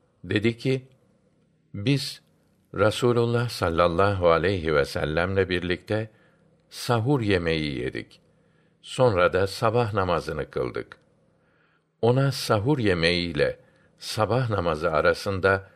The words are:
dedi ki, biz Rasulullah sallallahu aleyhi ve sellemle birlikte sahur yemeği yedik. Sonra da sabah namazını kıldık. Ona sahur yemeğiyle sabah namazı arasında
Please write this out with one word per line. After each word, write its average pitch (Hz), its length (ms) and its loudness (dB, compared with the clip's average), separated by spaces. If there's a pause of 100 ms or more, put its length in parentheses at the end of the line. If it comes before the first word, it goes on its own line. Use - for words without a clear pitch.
(240)
dedi 107 340 -2
ki, 131 300 -4 (840)
biz 131 480 -2 (520)
Rasulullah 117 760 2
sallallahu 87 800 2
aleyhi 82 460 2
ve 69 100 4
sellemle 87 640 -2
birlikte 90 600 -4 (600)
sahur 120 520 -2
yemeği 80 580 -2
yedik. - 420 -10 (600)
Sonra 90 520 2
da 92 140 2
sabah 113 460 -2
namazını 80 580 -2
kıldık. 60 460 -8 (1040)
Ona 131 300 2
sahur 123 480 0
yemeğiyle 87 800 0 (400)
sabah 110 500 -2
namazı 85 420 -2
arasında 95 840 0